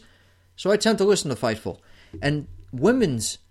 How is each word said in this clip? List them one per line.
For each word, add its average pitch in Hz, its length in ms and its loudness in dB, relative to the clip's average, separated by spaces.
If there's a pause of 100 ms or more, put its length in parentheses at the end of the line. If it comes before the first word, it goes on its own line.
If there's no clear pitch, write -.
(560)
So 190 160 0
I 208 60 6
tend 220 200 2
to 196 60 0
listen 185 260 2
to 117 80 -4
Fightful. 107 420 -4 (420)
And 147 260 -2 (240)
women's 151 680 0 (140)